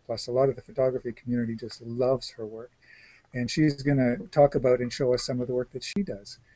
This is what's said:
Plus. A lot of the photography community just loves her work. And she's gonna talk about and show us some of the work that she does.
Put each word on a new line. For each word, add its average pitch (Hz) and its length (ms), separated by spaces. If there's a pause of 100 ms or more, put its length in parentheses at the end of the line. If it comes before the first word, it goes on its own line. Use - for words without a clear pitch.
Plus. 113 220
A - 20
lot 131 200
of 120 60
the 120 60
photography 127 480
community 117 460
just 110 260
loves 123 480
her 113 160
work. 110 240 (640)
And 123 180
she's 151 320
gonna 131 360 (120)
talk 143 240
about 127 260
and 123 120
show 127 220
us 123 100
some 127 160
of 127 80
the 127 60
work 123 180
that 131 100
she - 200
does. 104 360 (180)